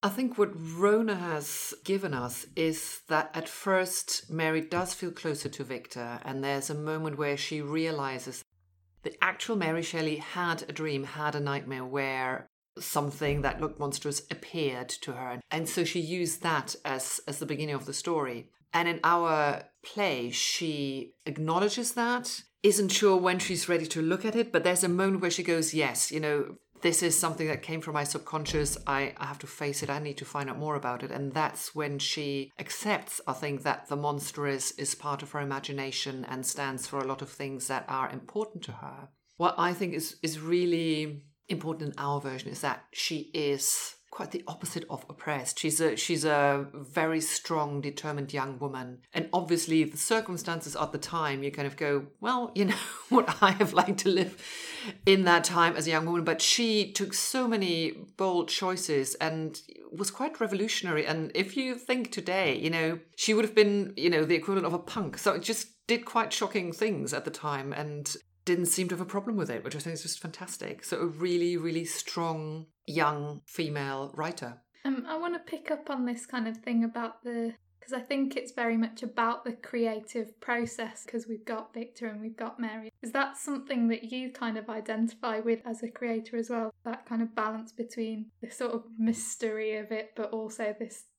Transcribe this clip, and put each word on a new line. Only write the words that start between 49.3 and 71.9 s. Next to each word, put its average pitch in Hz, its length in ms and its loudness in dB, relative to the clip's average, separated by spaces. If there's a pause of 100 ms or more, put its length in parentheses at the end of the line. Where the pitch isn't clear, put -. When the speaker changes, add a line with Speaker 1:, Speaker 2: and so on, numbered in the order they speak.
Speaker 1:
obviously 165 520 4
the 156 140 -2
circumstances 175 800 0
at 151 160 0
the 151 60 -4
time, 147 460 -2
you 139 80 0
kind 143 160 -2
of 139 100 -8
go, 143 300 2 (120)
"Well, 240 360 0
you 202 100 6
know, 185 100 4 (180)
<laughs> - 160 -14
what 190 320 6
I 190 100 10
have 190 220 4
liked 196 260 4
to 196 100 4
live 185 260 4 (680)
in 190 180 8
that 175 200 8
time 170 320 6
as 156 120 0
a 165 40 2
young 160 140 4
woman." 170 180 2
But 160 180 2
she 214 500 4
took 196 220 -2
so - 340 2
many 180 440 2 (260)
bold 185 320 2
choices 180 640 0
and 156 440 -2 (320)
was 196 200 -2
quite 302 300 -4
revolutionary. 190 640 0
And 160 300 -2
if 190 200 0
you 262 200 0
think 247 360 -2
today, 180 460 0
you 156 120 0
know, 165 300 2 (160)
she - 180 4
would 220 120 6
have 214 100 0
been, 202 400 6
you 160 140 4
know, 160 160 6
the 170 100 6
equivalent 175 320 2
of 156 60 0
a 170 60 0
punk. 170 380 -6
So - 160 4
it - 100 -2
just 220 240 -2 (200)
did 233 180 4
quite 220 280 2
shocking 190 400 0
things 170 400 0
at 135 120 -2
the 156 60 -4
time 143 420 -4
and 147 420 -6 (300)
didn't 180 220 4
seem 180 200 2
to 175 80 -2
have 175 60 -4
a 180 40 -2
problem 202 320 -4
with 160 140 0
it, 117 120 -4
which 147 120 -6
I 151 40 -6
think 165 140 -6
is 147 80 -8
just - 180 -6
fantastic. - 640 -10
So - 160 -4
a 175 60 0
really, 175 520 2
really 165 280 -2
strong 160 800 -4 (220)